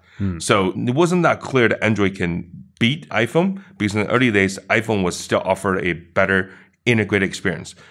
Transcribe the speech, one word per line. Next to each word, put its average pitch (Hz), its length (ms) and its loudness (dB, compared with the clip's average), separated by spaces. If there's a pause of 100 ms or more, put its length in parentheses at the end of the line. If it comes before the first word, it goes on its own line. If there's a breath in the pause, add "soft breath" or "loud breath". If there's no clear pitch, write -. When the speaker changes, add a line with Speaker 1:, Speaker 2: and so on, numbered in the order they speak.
(180 loud breath)
Speaker 1:
Hmm. 92 220 -4
Speaker 2:
So 95 360 2
it 120 200 -2
wasn't 175 280 2
that 135 180 2
clear 123 260 2
that - 160 0
Android 101 320 2
can 87 340 -4 (300)
beat 139 300 0
iPhone, 165 520 0 (160 loud breath)
because 104 180 -2
in 107 100 0
the - 60 -6
early 123 200 2
days, 95 260 2 (120)
iPhone 107 340 0
was 87 140 -2
still - 280 -2
offered 92 400 -2
a 87 80 -2
better 95 560 0 (360 loud breath)
integrated 104 440 2
experience. 78 460 -6 (160 loud breath)